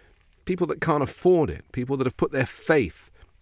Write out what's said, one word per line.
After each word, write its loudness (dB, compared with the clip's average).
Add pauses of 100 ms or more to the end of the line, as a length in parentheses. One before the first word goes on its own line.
(460)
people -2
that -4
can't 0
afford 2
it, -12
people -4
that -2
have -4
put 0
their 0
faith 0 (300)